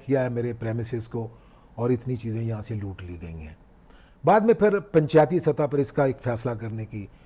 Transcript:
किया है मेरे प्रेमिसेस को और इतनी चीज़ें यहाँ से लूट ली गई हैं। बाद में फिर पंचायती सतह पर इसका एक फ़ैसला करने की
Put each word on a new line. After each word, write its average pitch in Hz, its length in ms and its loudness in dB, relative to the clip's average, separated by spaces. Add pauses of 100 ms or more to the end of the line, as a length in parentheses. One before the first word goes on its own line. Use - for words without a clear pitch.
किया 135 140 2
है 127 80 -2
मेरे 120 240 -4
प्रेमिसेस 113 540 -6
को 113 240 -8 (460)
और 120 140 2
इतनी 123 260 -2
चीज़ें 113 240 -6
यहाँ 113 200 -4
से 110 140 -8
लूट 98 260 -8
ली 90 160 -12
गई 80 220 -12
हैं। 78 180 -14 (680)
बाद 202 200 6
में 226 80 6
फिर 202 260 2
पंचायती 156 600 4
सतह 147 280 0
पर 143 120 0
इसका 139 260 2
एक 131 100 2
फ़ैसला 120 400 -4
करने 110 300 -8
की 101 240 -10 (160)